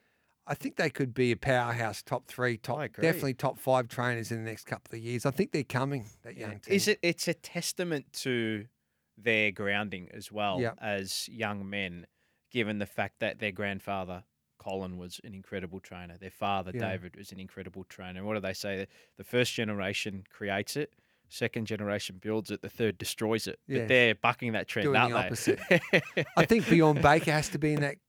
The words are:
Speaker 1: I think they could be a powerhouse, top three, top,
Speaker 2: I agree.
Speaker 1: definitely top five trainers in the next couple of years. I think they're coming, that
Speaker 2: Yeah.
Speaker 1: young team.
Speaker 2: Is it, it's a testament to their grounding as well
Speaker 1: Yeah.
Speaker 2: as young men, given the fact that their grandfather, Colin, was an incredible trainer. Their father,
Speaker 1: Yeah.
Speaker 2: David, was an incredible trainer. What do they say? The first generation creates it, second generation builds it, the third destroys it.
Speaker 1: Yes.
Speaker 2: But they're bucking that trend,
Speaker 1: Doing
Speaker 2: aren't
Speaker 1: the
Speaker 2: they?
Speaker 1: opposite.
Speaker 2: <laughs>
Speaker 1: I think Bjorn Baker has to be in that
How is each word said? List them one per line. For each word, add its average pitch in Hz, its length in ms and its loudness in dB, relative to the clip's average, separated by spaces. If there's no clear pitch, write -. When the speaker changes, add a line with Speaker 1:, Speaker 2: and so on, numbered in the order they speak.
Speaker 1:
I 147 80 -4
think - 220 -8
they 165 120 0
could 131 240 -2
be 123 200 2
a 110 40 2
powerhouse, 120 680 0
top - 240 -6
three, 123 300 -2
top, 120 220 -6
Speaker 2:
I 151 80 -4
agree. - 160 -6
Speaker 1:
definitely 151 320 2
top - 240 -2
five 127 300 2
trainers 120 440 -2
in 113 120 -4
the 113 60 -6
next 110 140 -12
couple - 320 -10
of 113 80 -10
years. 120 220 -2
I 139 40 4
think 185 220 -2
they're 151 100 0
coming, 127 440 -2
that 117 140 -16
Speaker 2:
Yeah. 113 120 -8
Speaker 1:
young 104 120 -12
team. - 140 0
Speaker 2:
Is 202 140 4
it, 214 140 2
it's 170 260 0
a 170 60 0
testament 170 760 -4
to 113 420 -2
their 107 320 4
grounding 101 600 -2
as 107 200 -14
well 104 280 0
Speaker 1:
Yeah. 117 180 0
Speaker 2:
as 98 500 -4
young 104 400 -4
men, 92 380 -6
given 107 280 0
the 101 80 -2
fact - 320 -6
that - 220 -4
their 104 120 -2
grandfather, 95 720 -6
Colin, 95 380 -8
was 90 260 -14
an 107 120 -16
incredible 95 460 -10
trainer. 87 360 -16
Their 95 140 -16
father, 98 420 -2
Speaker 1:
Yeah. 95 200 -2
Speaker 2:
David, 90 240 -8
was 98 160 -16
an 92 80 -14
incredible 95 440 -12
trainer. 92 400 -12
What 107 100 0
do 104 60 0
they 95 140 -2
say? 98 320 -4
The 98 80 -16
first 123 280 2
generation 101 760 -4
creates 101 460 -4
it, 147 180 -4
second 113 380 -4
generation 104 560 -4
builds 107 280 -2
it, 101 120 -6
the - 80 -10
third 107 260 0
destroys 110 500 -2
it. - 200 -8
Speaker 1:
Yes. 135 140 -2
Speaker 2:
But 110 80 -2
they're 120 260 8
bucking 120 380 0
that 101 140 -2
trend, 107 180 -2
Speaker 1:
Doing 139 120 4
Speaker 2:
aren't 120 160 6
Speaker 1:
the 110 60 2
Speaker 2:
they? 92 80 2
Speaker 1:
opposite. - 1080 2
Speaker 2:
<laughs> - 60 2
Speaker 1:
I 156 80 6
think 220 240 6
Bjorn 156 320 8
Baker 156 300 8
has 151 180 2
to 160 80 -6
be 151 160 2
in 147 80 2
that 143 140 -2